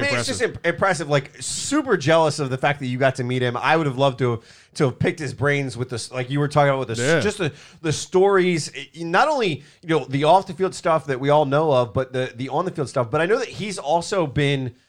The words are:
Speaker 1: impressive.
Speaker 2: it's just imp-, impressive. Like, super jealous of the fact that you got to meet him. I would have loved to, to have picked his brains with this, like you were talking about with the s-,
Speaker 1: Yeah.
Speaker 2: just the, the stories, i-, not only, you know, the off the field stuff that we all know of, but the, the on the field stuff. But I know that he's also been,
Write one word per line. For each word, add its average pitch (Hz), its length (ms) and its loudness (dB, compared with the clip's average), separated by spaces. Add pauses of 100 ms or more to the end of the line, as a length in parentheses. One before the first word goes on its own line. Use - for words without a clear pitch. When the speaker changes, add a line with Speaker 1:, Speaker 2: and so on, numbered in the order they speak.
Speaker 1:
impressive. 285 140 0
Speaker 2:
it's - 100 -4
just 254 140 -4
imp-, 165 240 -4
impressive. 170 420 0
Like, 143 240 0 (100)
super 262 540 -2
jealous 156 420 2
of 143 100 -2
the 123 100 -2
fact 147 200 0
that 135 80 -8
you 123 100 -4
got 131 200 2
to 131 80 -4
meet 127 180 -2
him. 123 140 0
I 123 200 2
would 165 100 0
have 127 120 -2
loved 131 220 2
to, 120 200 0 (340)
to 165 100 0
have 127 160 -2
picked 175 180 -2
his 131 160 -8
brains 143 420 -2
with 123 140 -8
this, 117 220 -10
like 123 180 -6
you 143 80 -2
were 147 80 2
talking 143 220 4
about 135 180 0
with 117 100 -6
the 117 80 -2
s-, 131 100 2
Speaker 1:
Yeah. 160 60 4
Speaker 2:
just 202 180 -2
the, 170 140 -2 (300)
the 160 100 0
stories, 185 840 2
i-, 139 260 -12
not 180 240 2
only, 240 380 0 (180)
you 170 60 -8 (100)
know, - 60 -2
the 139 180 -2
off 180 240 6
the 185 80 -10
field 185 220 -2
stuff 160 300 0
that 135 120 -2
we 135 100 -2
all 151 160 4
know 147 280 2
of, 123 200 2
but 131 200 -4
the, 127 240 -4
the 127 140 -6
on 160 160 -2
the 180 40 -4
field 151 180 -6
stuff. 120 220 -2
But 151 100 0
I 170 60 2
know 214 140 2
that 233 80 -6
he's 180 300 -8
also 170 500 0
been, 135 480 -2 (120)